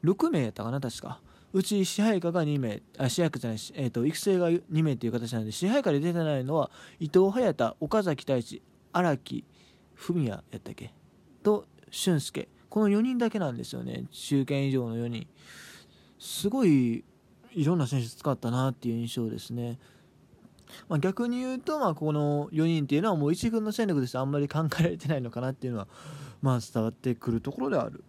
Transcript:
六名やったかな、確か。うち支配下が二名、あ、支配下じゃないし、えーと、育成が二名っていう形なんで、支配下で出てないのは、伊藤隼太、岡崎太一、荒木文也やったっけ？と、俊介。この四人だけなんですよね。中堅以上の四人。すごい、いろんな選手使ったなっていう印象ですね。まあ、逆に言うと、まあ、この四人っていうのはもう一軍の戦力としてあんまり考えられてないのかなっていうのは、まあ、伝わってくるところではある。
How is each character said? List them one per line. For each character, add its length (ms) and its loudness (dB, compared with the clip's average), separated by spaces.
六 300 2
名 100 2
や 80 0
っ 40 -8
た 100 -10
か 80 -4
な、 100 -4
確 200 -6
か。 200 -12
う 80 4
ち 240 2
支 160 -2
配 180 4
下 120 0
が 120 2
二 140 2
名、 240 -2
あ、 120 2
支 120 0
配 80 4
下 80 -6
じ 80 -6
ゃ 60 -2
な 40 -4
い 40 -8
し、 160 -12
え 120 -2
ー 40 0
と、 160 0
育 100 -2
成 220 2
が 100 4
二 100 2
名 120 2
っ 40 -2
て 80 -6
い 60 0
う 20 -4
形 200 -4
な 80 -2
ん 40 -4
で、 60 -6
支 160 -2
配 160 2
下 80 2
で 80 4
出 140 0
て 40 0
な 180 0
い 80 -2
の 120 -2
は、 160 2
伊 100 -4
藤 200 6
隼 200 2
太、 300 0
岡 220 0
崎 200 0
太 160 0
一、 260 -8
荒 260 2
木 280 -10
文 300 -2
也 80 0
や 100 -8
っ 20 -10
た 120 -14
っ 20 -12
け？ 180 -14
と、 240 2
俊 280 2
介。 280 -8
こ 100 0
の 100 4
四 140 4
人 160 0
だ 100 2
け 80 -4
な 140 0
ん 40 -6
で 100 -8
す 80 -12
よ 100 -8
ね。 260 -8
中 360 0
堅 160 -2
以 100 0
上 180 0
の 60 -6
四 140 -4
人。 180 -8
す 320 -4
ご 160 2
い、 380 6
い 140 0
ろ 100 4
ん 20 2
な 80 2
選 160 0
手 60 -4
使 240 -4
っ 40 0
た 140 -4
な 220 0
っ 20 -6
て 160 -6
い 40 0
う 20 -2
印 200 -6
象 140 -2
で 80 -8
す 140 -12
ね。 280 -6
ま 80 2
あ、 20 4
逆 300 0
に 100 -2
言 160 -4
う 40 -6
と、 200 -2
ま 100 4
あ、 60 0
こ 160 -2
の 400 2
四 160 2
人 160 2
っ 40 -4
て 80 2
い 40 6
う 20 2
の 80 2
は 60 2
も 120 2
う 60 2
一 160 0
軍 140 0
の 80 -2
戦 160 0
力 140 2
と 40 0
し 60 -8
て 60 -4
あ 60 0
ん 60 -2
ま 80 0
り 120 0
考 180 0
え 40 6
ら 60 4
れ 80 -4
て 100 -8
な 80 0
い 60 -2
の 100 -6
か 80 -6
な 120 -2
っ 20 -6
て 120 -10
い 40 -2
う 40 -4
の 60 -4
は、 80 -8
ま 140 4
あ、 40 2
伝 240 -2
わ 60 0
っ 20 -6
て 240 -4
く 160 -4
る 80 2
と 140 -8
こ 80 -6
ろ 80 -2
で 80 2
は 80 0
あ 40 -8
る。 200 -16